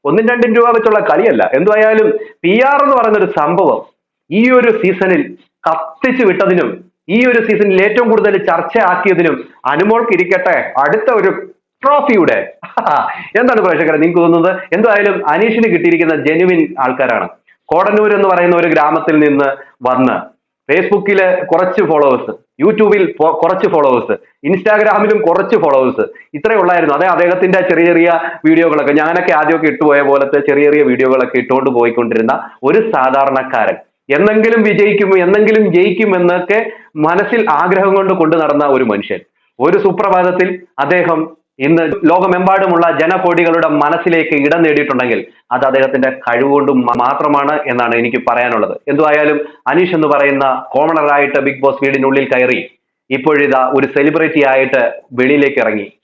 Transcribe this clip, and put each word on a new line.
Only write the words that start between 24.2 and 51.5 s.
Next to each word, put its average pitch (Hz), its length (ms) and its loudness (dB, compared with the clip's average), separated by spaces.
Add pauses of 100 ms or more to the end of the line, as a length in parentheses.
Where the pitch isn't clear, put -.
Instagram-ലും 208 800 0
കുറച്ച് 185 280 0
ഫോളോവേഴ്സ്, 135 500 0 (280)
ഇത്രയേ 214 240 -2
ഉള്ളായിരുന്നു. 175 360 0
അതെ, 160 140 0
അദ്ദേഹത്തിന്റെ 180 540 0
ചെറിയ 170 240 0
ചെറിയ 170 340 2 (260)
വീഡിയോകളൊക്കെ, 156 480 2
ഞാനൊക്കെ 165 400 0
ആദ്യമൊക്കെ 156 340 0
ഇട്ടുപോയ 143 340 2
പോലത്തെ 139 380 0
ചെറിയ 143 240 0
ചെറിയ 147 200 4
വീഡിയോകളൊക്കെ 131 540 0
ഇട്ടുകൊണ്ട് 131 320 0
പോയിക്കൊണ്ടിരുന്ന 120 800 0 (140)
ഒരു 196 280 0
സാധാരണക്കാരൻ, 131 840 0 (400)
എന്നെങ്കിലും 214 480 2
വിജയിക്കും, 202 560 2
എന്നെങ്കിലും 208 540 2
ജയിക്കും 190 420 2
എന്നൊക്കെ 180 560 -2 (240)
മനസ്സിൽ 196 540 0
ആഗ്രഹം 185 460 0
കൊണ്ട് 190 180 0
കൊണ്ടു 165 220 2
നടന്ന 147 300 0
ഒരു 131 180 2
മനുഷ്യൻ, 101 360 -4 (400)
ഒരു 165 180 2
സുപ്രഭാതത്തിൽ 185 840 -2 (180)
അദ്ദേഹം 160 580 -2 (220)
ഇന്ന് 160 220 2
ലോകമെമ്പാടുമുള്ള 180 1160 0
ജനകോടികളുടെ 170 680 0
മനസ്സിലേക്ക് 160 680 -2
ഇടം 147 280 0
നേടിയിട്ടുണ്ടെങ്കിൽ 139 600 -2 (260)
അത് 127 140 -2
അദ്ദേഹത്തിന്റെ 131 440 0
കഴിവുകൊണ്ട് 139 600 -2
മ-, 127 140 0
മാത്രമാണ് 139 840 -2
എന്നാണ് 120 280 -2
എനിക്ക് 120 220 -2 (120)
പറയാനുള്ളത്. 117 480 -2 (100)
എന്തുവായാലും 147 520 0 (280)
അനീഷ് 180 280 0
എന്ന് 156 120 0
പറയുന്ന 139 640 0
കോമണറായിട്ട് 143 680 0
ബിഗ് 135 220 -4